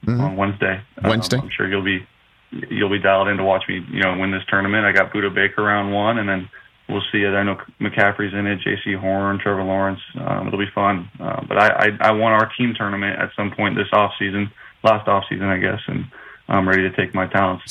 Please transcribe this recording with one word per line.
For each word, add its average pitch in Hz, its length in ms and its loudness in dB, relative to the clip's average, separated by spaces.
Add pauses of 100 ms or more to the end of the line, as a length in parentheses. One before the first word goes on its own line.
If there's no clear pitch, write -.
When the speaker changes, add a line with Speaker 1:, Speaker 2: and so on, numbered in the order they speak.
Speaker 1:
Mm-hmm. 120 140 0
Speaker 2:
on 95 160 -2
Wednesday. 98 460 -2 (200)
Um, 104 80 2
Speaker 1:
Wednesday. 113 280 0
Speaker 2:
I'm 135 120 -6
sure - 200 -4
you'll 98 160 0
be, 95 200 -2 (640)
you'll 104 200 0
be 98 100 0
dialed 98 300 4
in 101 80 0
to 95 80 -2
watch 95 240 2
me, 90 200 -6
you 98 140 -2
know, 92 140 0
win 95 140 0
this 95 180 -4
tournament. 101 360 2
I 101 60 4
got 95 220 2
Buda 101 160 0
Baker 98 340 0
round 104 300 0
one, 107 260 2
and 101 100 -2
then 92 200 -2 (380)
we'll 101 140 -2 (100)
see. 104 140 2
I 98 180 2
know 98 140 -2 (240)
McCaffrey's 101 520 0
in 101 140 -2
it, 101 140 -2
J 101 220 0
C 101 100 -4
Horn, 98 460 -2
Trevor 98 240 0
Lawrence. 95 360 0 (200)
Um, 95 280 -4
it'll 98 120 -2
be 101 140 -2
fun. 98 360 0 (100)
Uh, 98 280 -6
but 101 120 0
I, 104 80 8
I, 104 340 2
I 107 100 6
won 110 220 2
our 110 240 4
team 120 200 0
tournament 101 420 -2
at 101 160 -4
some 101 160 -2
point 104 240 0
this 98 160 0
off 104 280 4
season, 101 320 -2 (320)
last 107 240 4
off 98 200 2
season, 98 200 -2
I 95 100 2
guess, 98 300 0
and 92 180 -4 (440)
I'm 95 160 2
ready 95 180 4
to 92 120 0
take 92 180 -2
my 92 140 0
talents 92 440 0